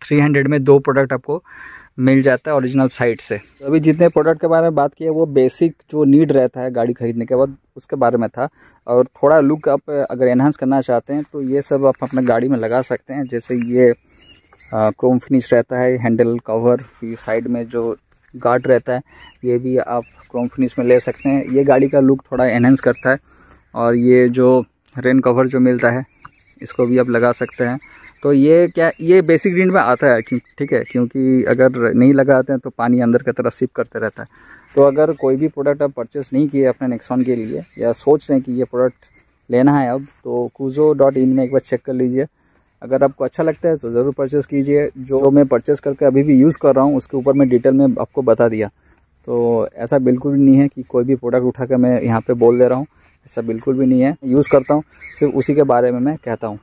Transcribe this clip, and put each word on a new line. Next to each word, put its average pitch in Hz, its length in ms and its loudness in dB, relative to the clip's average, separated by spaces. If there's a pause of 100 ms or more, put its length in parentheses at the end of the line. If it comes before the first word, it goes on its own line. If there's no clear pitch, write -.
थ्री 147 180 0
हंड्रेड 143 280 0
में 147 160 0
दो 139 140 6
प्रोडक्ट 135 340 -2
आपको 143 300 -8 (560)
मिल 131 240 2
जाता 135 280 0
है 151 60 0
ओरिजिनल 131 320 0
साइट 120 320 -4
से। - 160 -8
तो - 300 -18
अभी 151 140 0
जितने 160 280 2
प्रोडक्ट 160 320 0
के 175 60 -2
बारे 165 160 2
में 165 120 -2
बात 143 200 -2
की 160 100 -12
है 160 60 -2
वो 160 160 0
बेसिक 139 480 0 (160)
जो 151 140 0
नीड 147 280 4
रहता 127 280 0
है 127 100 -6
गाड़ी 120 220 -2
खरीदने 117 340 -6
के 127 80 -4
बाद 135 220 0 (200)
उसके 131 200 -10
बारे 123 220 0
में 113 100 -2
था, 135 200 -6 (380)
और 123 180 2
थोड़ा 147 360 2
लुक 147 280 -2
आप 143 220 -2
अगर 131 360 -2
एनहांस 131 300 2
करना 135 240 -2
चाहते 123 320 -4
हैं 147 100 -6 (100)
तो 147 100 -10
ये 135 200 -2
सब 139 240 -2
आप 131 160 2
अपने 131 200 -4
गाड़ी 123 260 0
में 135 100 0
लगा 117 240 -2
सकते - 320 -10
हैं। 143 100 -8
जैसे 123 300 -8
ये, 123 340 2
अ, - 1000 -6
क्रोम 127 280 0
फिनिश 127 340 -2
रहता 123 280 0
है, 127 180 0
हैंडल 117 400 0
कवर, 120 440 -2 (180)
फिर 113 160 -12
साइड 113 320 -6
में 120 200 -6
जो 117 280 -6 (380)
गार्ड 127 320 -2
रहता 127 260 0
है 123 80 -4 (440)
ये 123 140 0
भी 127 200 -4
आप 120 260 -4 (260)
क्रोम 123 180 -6
फिनिश 127 300 -4
में 123 80 -4
ले 123 140 4
सकते - 280 -6
हैं। 139 180 -2
ये 135 180 0
गाड़ी 135 240 2
का 139 120 0
लुक 135 220 2 (100)
थोड़ा 127 140 0
एनहांस 123 340 2
करता 127 300 -2
है। 139 80 -2 (560)
और 117 200 0
ये 123 340 4
जो 127 360 2 (320)
रेन 127 240 0
कवर 127 260 2
जो 127 140 -2
मिलता 123 300 2
है 127 140 -4 (580)
इसको - 240 -4
भी 123 120 0
आप 123 100 0
लगा 120 240 0
सकते - 320 -8
हैं। 123 140 -4 (440)
तो 143 100 0
ये 156 360 4
क्या, 165 220 0 (100)
ये 175 220 4
बेसिक 165 320 0
नीड 185 180 0
में 190 80 2
आता 123 320 2
है 113 100 2
क्यों, 123 160 -6 (200)
ठीक 143 140 -6
है, 117 120 0
क्योंकि 131 600 -2
अगर 127 500 2
नहीं 131 200 6
लगाते 135 380 2
हैं 131 80 -4
तो 131 100 -12
पानी 123 300 -2
अंदर 120 220 2
की 120 100 -4
तरफ 120 200 -4
सिप - 220 -6
करते 117 240 -8
रहता 110 240 -8
है। 113 60 -18 (480)
तो 139 60 6
अगर 147 300 2
कोई 135 240 -2
भी 151 120 -2
प्रोडक्ट 143 340 -4
आप 143 100 -4
परचेस 127 400 -12
नहीं 143 160 0
किए 139 160 0
अपने 123 320 -2
Nexon 127 280 -4
के 123 120 -2
लिए 120 260 -8 (160)
या 117 140 -2
सोच 147 380 0
रहे 139 80 2
हैं 127 60 -4
कि 127 80 -8
ये 123 120 -4
प्रोडक्ट 123 400 -4 (460)
लेना 131 280 2
है 131 120 -2
अब, 139 160 -6 (180)
तो 120 260 -6 (100)
kuzo 139 340 -2
dot 139 220 2
in 131 100 2
में 131 180 0
एक 123 80 -6
बार 135 80 0
चेक - 220 -6
कर 135 100 -8
लीजिए। 127 340 -2 (560)
अगर 131 220 -2
आपको 139 200 -2
अच्छा 127 180 -6
लगता 160 260 -2
है 160 80 0
तो 120 140 -10
ज़रूर 127 240 0
परचेस 139 320 -4
कीजिए। 143 420 0 (100)
जो 135 320 0
मैं 139 160 4
परचेस 131 340 -2
करके 139 240 -4
अभी 135 180 4
भी 143 180 4
यूज़ 156 220 4
कर 139 120 4
रहा 131 100 2
हूँ 143 120 0
उसके 131 200 -8
ऊपर 135 160 0
मैं 135 160 2
डिटेल 123 260 2
में 139 120 4 (140)
आपको 135 220 -6
बता 117 260 2
दिया। 107 200 -4 (580)
तो 117 500 -2
ऐसा 120 220 -2
बिल्कुल 127 340 0
भी 139 80 2
नहीं 135 160 6
है 139 120 4
कि 131 140 -12
कोई 123 220 -2
भी 131 100 0
प्रोडक्ट 123 300 -2
उठा 123 220 -4
कर 131 100 -2
मैं 123 240 2
यहाँ 113 200 0
पे 123 140 -2
बोल 120 240 4
दे 123 100 4
रहा 127 100 0
हूँ, 147 80 -6 (400)
ऐसा - 160 -10
बिल्कुल 127 360 -4
भी 131 80 0
नहीं 127 140 2
है। 135 140 0 (100)
यूज़ 135 280 0
करता 143 220 2
हूँ, 151 80 -2 (360)
सिर्फ 143 160 -2
उसी 135 200 -2
के 151 80 2
बारे 123 300 0
में 123 80 -4
मैं 147 240 -2
कहता 117 220 -8
हूँ, 104 160 -10